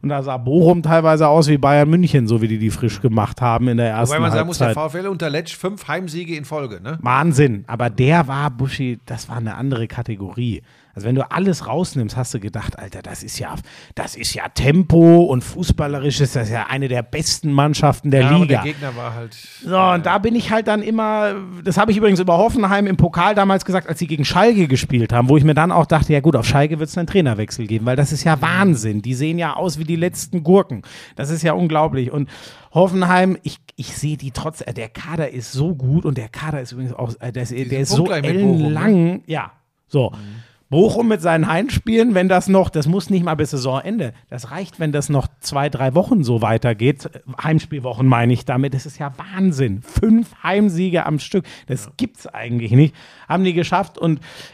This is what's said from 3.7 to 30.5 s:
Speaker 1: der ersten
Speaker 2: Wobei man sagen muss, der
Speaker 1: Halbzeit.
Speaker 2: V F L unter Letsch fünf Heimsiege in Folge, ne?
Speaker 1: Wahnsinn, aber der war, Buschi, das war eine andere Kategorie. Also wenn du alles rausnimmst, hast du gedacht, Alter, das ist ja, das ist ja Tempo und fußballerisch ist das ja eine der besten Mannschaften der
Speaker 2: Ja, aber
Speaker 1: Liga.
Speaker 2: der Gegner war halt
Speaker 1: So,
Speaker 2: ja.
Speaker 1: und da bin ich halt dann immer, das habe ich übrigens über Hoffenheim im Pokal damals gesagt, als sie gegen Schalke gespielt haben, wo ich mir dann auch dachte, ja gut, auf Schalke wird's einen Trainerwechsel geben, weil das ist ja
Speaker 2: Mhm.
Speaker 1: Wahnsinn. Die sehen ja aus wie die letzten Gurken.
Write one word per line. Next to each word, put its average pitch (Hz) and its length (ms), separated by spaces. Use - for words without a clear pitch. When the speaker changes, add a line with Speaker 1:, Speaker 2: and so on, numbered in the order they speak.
Speaker 1:
der 117 120
ersten 117 260
Speaker 2:
Wobei - 60
man 110 100
sagen 160 160
muss, 175 120
der 127 80
Speaker 1:
Halbzeit. 113 240
Speaker 2:
V 165 60
F 185 60
L 196 60
unter 170 200
Letsch 160 280
fünf 190 320
Heimsiege 165 460
in 147 100
Folge, 127 360
ne? 139 200
Speaker 1:
Wahnsinn, 131 680
aber 120 220
der 131 400
war, 139 200
Buschi, 127 560
das - 220
war 117 100
eine 110 180
andere 123 320
Kategorie. 104 760
Also 101 80
wenn 123 80
du 131 160
alles 185 340
rausnimmst, 127 520
hast 127 160
du 117 80
gedacht, 104 360
Alter, 101 240
das - 220
ist - 160
ja, - 160
das - 200
ist - 180
ja - 160
Tempo 170 760
und 127 220
fußballerisch 147 760
ist 143 160
das 113 140
ja 110 180
eine 135 220
der 123 140
besten 151 500
Mannschaften 143 580
der 135 100
Speaker 2:
Ja, 127 100
aber 170 80
Speaker 1:
Liga. 135 240
Speaker 2:
der 151 100
Gegner 143 240
war 120 180
halt 117 180
Speaker 1:
So, - 380
Speaker 2:
ja. 185 240
Speaker 1:
und 170 100
da 180 120
bin 226 180
ich 233 160
halt 220 160
dann 214 140
immer, 214 540
das 175 140
habe 214 140
ich 196 60
übrigens 208 220
über 180 180
Hoffenheim 202 480
im 190 120
Pokal 175 360
damals 196 300
gesagt, 180 240
als 160 120
sie 170 80
gegen 147 180
Schalke 202 420
gespielt 123 460
haben, 120 160
wo 151 80
ich 143 80
mir 156 80
dann 160 180
auch 170 140
dachte, 156 260
ja 147 80
gut, 143 160
auf 113 100
Schalke 151 340
wird's 156 180
einen 170 100
Trainerwechsel 120 580
geben, 110 200
weil 127 100
das 143 160
ist 151 140
ja 160 100
Speaker 2:
Mhm. - 60
Speaker 1:
Wahnsinn. 160 600
Die 117 120
sehen 156 260
ja 156 160
aus 156 240
wie 160 60
die 165 100
letzten 175 480
Gurken. 160 380